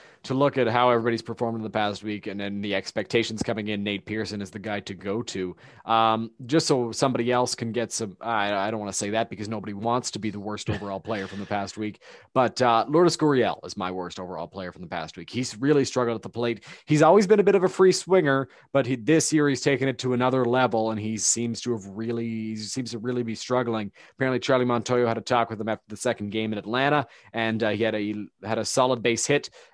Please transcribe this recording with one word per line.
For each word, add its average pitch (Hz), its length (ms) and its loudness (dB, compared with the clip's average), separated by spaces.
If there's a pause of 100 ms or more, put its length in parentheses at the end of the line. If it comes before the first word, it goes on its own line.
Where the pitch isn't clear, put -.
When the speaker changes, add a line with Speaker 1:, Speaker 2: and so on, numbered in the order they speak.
(240)
Speaker 1:
to 131 100 -4
look 135 240 2
at 123 100 4
how 120 220 4
everybody's 117 320 2
performed 117 360 -6
in 110 40 -6
the 107 80 -8
past 104 340 -2
week 104 220 -8
and 101 140 -8
then 101 220 -6
the 101 120 -4
expectations 110 680 -2
coming 107 240 -4
in, 104 160 -4
Nate 101 240 -4
Pearson 104 340 -6
is 95 80 -8
the - 80 -14
guy 104 220 -6
to 98 160 -10
go 98 260 -4
to. 92 340 -6 (300)
Um, 113 460 2 (160)
just 156 180 2
so 123 260 2
somebody 120 400 0
else 123 220 2
can 117 180 -6
get 113 200 -2
some, 101 280 -6
I, 104 360 -2
I 98 160 0
don't 110 80 -4
wanna 104 120 -6
say 104 200 -4
that 110 180 -2
because 104 180 -10
nobody 104 260 -8
wants 117 380 -2
to 113 80 -10
be 104 120 -4
the 101 80 -10
worst 104 300 -8
Speaker 2:
<laughs> - 20 -2
Speaker 1:
overall 101 280 -6
player 104 280 -6
from 98 120 -12
the 101 60 -8
past 101 320 -6
week. 107 240 -8 (320)
But, 123 260 2
uh, 117 300 4
Lourdes 165 280 4
Gurriel 127 460 2
is 90 140 -12
my 92 140 -4
worst 90 280 -8
overall 90 280 -10
player 92 240 -10
from 87 100 -20
the 85 60 -14
past 82 280 -8
week. 82 140 -14
He's 120 280 -4
really 139 280 4
struggled 117 300 0
at 107 80 -10
the 101 60 -12
plate. 117 360 -4 (220)
He's 151 160 6
always 185 240 8
been 208 120 6
a 196 40 4
bit 196 120 6
of 180 80 4
a 185 60 2
free 190 220 6
swinger, 151 580 2 (240)
but 135 140 4
he, 131 80 0
this 143 360 2
year 151 160 4
he's 135 140 0
taken 135 260 2
it 127 120 -2
to 127 140 -2
another 127 300 2
level, 117 460 2
and 110 100 -2
he 107 180 -4
seems 117 440 -2
to 123 120 -4
have 98 120 -6
really, 113 400 -6
he 110 320 -6
seems 113 340 -8
to 120 60 -8
really 123 260 -2
be 110 120 -4
struggling. 117 560 -2 (240)
Apparently, 131 240 0
Charlie 127 260 2
Montoyo 123 420 2
had 113 100 0
a 110 40 -4
talk 120 280 0
with 110 100 -8
him 110 100 -4
after 107 180 -4
the 104 100 -12
second 104 340 -4
game 110 200 -2
in 104 80 -4
Atlanta, 131 480 0 (240)
and, 113 320 -2
uh, 107 60 2
he 104 140 0
had 110 120 0
a, 104 200 -4 (280)
had 110 140 -2
a 110 80 -2
solid 127 360 2
base 117 240 0
hit, 147 240 0 (240)